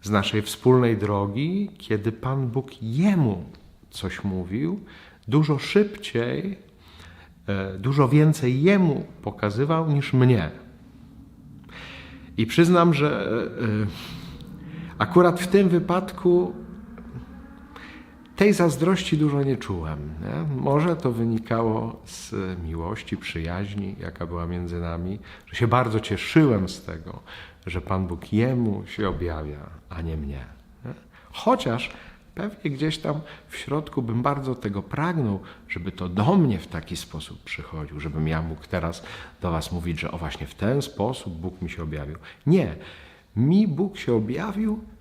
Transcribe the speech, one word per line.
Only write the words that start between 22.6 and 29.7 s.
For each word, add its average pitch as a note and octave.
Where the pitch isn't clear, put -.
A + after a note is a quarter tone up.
miłości, E2
przyjaźni, G2
jaka E2+
była E2+
między F2
nami, E2+
że -
się A#2+
bardzo A#2
cieszyłem G#2+
z -
tego, E2
że F2
Pan F#2+
Bóg E2+
jemu A2+
się G2+
objawia, D#2